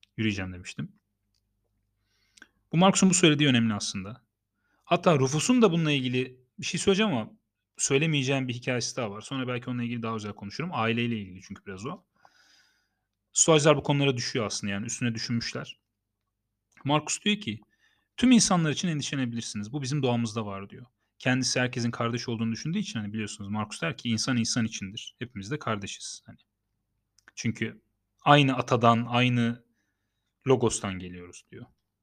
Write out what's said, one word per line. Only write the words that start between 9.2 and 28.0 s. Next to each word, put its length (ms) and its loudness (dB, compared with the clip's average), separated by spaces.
Sonra 280 -6
belki 220 -6
onunla 120 -4
ilgili 200 -6
daha 120 -4
özel 180 -8
konuşurum. 400 -8
Aileyle 460 0
ilgili 240 -14
çünkü 240 -16
biraz 200 -12
o. 180 -12
Stoacılar 440 6
bu 60 -4
konulara 340 2
düşüyor 300 -4
aslında 260 -6
yani 140 -6
üstüne 280 -4
düşünmüşler. 640 -6
Marcus 380 0
diyor 180 0
ki, 200 -8
"Tüm 140 4
insanlar 400 6
için 180 -2
endişelenebilirsiniz. 840 -6
Bu 100 -6
bizim 200 -2
doğamızda 440 0
var." 240 -10
diyor. 160 -20
Kendisi 420 0
herkesin 300 -2
kardeş 380 -4
olduğunu 240 -2
düşündüğü 260 -4
için 200 -6
hani 140 -6
biliyorsunuz 380 -8
Marcus 320 -4
der 140 -4
ki, 120 -8
"İnsan 280 0
insan 280 0
içindir. 540 -10
Hepimiz 320 -12
de 80 -6
kardeşiz." 680 -8
Hani. 120 -20
Çünkü 480 -6